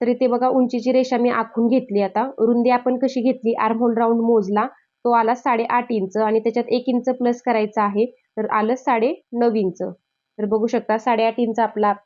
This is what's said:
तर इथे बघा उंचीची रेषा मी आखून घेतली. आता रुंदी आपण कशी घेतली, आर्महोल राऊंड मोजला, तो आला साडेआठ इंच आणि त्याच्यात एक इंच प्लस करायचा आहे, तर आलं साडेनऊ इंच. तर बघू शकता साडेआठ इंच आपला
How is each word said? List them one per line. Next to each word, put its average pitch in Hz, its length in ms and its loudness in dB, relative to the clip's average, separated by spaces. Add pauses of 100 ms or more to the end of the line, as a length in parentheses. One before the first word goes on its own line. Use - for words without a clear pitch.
तर 233 80 -2
इथे 247 180 2
बघा 240 220 0
उंचीची 254 440 0
रेषा 254 260 2
मी 240 120 2
आखून 226 380 -2
घेतली. 247 340 0
आता 196 200 -2 (160)
रुंदी 240 320 2
आपण 247 280 0
कशी 254 240 -2
घेतली, 240 340 0
आर्महोल 226 420 0
राऊंड 233 240 2
मोजला, 214 440 2 (380)
तो 240 80 0
आला 233 220 2
साडेआठ 240 560 -2
इंच 196 260 -2
आणि 214 240 0
त्याच्यात 233 280 -2
एक 247 180 0
इंच 247 220 -2 (100)
प्लस 240 240 0
करायचा 214 400 0
आहे, 208 240 0
तर - 440 -8
आलं 214 240 0
साडेनऊ 240 800 -2
इंच. 190 280 -2
तर - 640 -12
बघू 214 200 0
शकता 233 320 -2
साडेआठ 226 420 0
इंच 226 200 -2
आपला 208 320 0 (140)